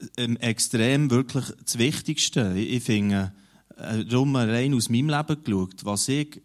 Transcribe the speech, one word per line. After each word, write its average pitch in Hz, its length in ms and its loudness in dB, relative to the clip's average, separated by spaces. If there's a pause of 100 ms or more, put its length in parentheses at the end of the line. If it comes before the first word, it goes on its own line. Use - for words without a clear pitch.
(160)
ähm, 117 220 -2
extrem 120 760 2
wirklich 127 340 2 (180)
das - 140 -6
Wichtigste. 127 800 0
Ich, 110 200 -2
ich 120 80 -2
finde, 101 500 2 (440)
äh, 107 280 -4
darum 131 300 2
rein 120 380 2
aus 117 160 0
meinem 135 200 2
Leben 151 340 -2
geschaut, 95 400 -2
was 101 240 -2
ich 147 380 -2